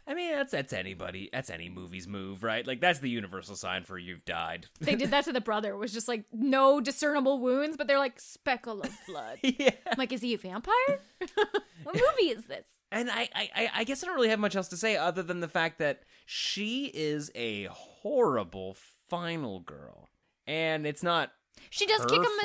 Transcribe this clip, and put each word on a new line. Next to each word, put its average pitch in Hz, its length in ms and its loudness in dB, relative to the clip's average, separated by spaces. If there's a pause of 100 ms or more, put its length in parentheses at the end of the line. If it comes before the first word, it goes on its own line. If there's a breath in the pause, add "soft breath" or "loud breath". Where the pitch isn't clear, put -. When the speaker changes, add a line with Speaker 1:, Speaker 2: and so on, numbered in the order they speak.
Speaker 1:
I 285 80 -4
mean, 349 180 -2
that's, 277 180 -2
that's 139 220 -2
anybody, 92 580 -6
that's 131 180 -6
any 85 200 -10
movie's 90 400 -10
move, 95 340 -8
right? 113 240 0
Like, 131 140 -4
that's 175 180 4
the 135 100 -2
universal 98 460 -6
sign 92 280 -4
for 92 140 -12
you've 87 280 -14
died. 85 480 -6
<laughs> - 80 -20
Speaker 2:
They 277 140 2
did 262 160 0
that 277 140 4
to 320 60 -4
the 254 80 0
brother. 214 340 -2
It 202 40 -8
was 202 160 -6
just, 226 160 -4
like, 226 240 -4
no 269 480 6
discernible 277 580 4
wounds, 269 380 2
but 285 100 -2
they're 277 120 6
like, 269 200 0
"Speckle 233 640 -4
of 165 80 -2 (180)
blood." 135 320 -8
Speaker 1:
<laughs> - 40 -20
Yeah. 262 260 4 (200)
Speaker 2:
I'm - 80 0
like, 254 140 0
"Is 254 100 -4
he 240 120 0
a 202 40 0
vampire? 208 360 -2 (480)
<laughs> - 600 0
What 320 120 -6
movie 494 360 6
is 214 160 -6
this?" - 180 -10 (260)
Speaker 1:
And 240 180 -2
I, 226 240 0
I, 214 220 -2
I, 226 220 0
I 226 80 0
guess 269 180 -4
I 359 40 -6
don't 359 80 -2
really 240 140 4
have 220 100 4
much 208 160 0
else 190 140 -2
to 175 80 -8
say 214 200 2
other 170 260 0
than 175 160 -4
the 170 80 -4
fact 165 320 0
that 147 240 0 (220 soft breath)
she 226 680 -4
is 151 420 -2
a 107 360 -4
horrible 98 1040 0 (340)
final 165 520 -4
girl. 71 480 -18 (380)
And 160 380 0
it's 151 180 -4
not 170 280 2 (380 loud breath)
Speaker 2:
She - 160 -2
does 427 160 4
Speaker 1:
her 480 60 0
Speaker 2:
kick - 120 6
him - 60 4
in 415 200 2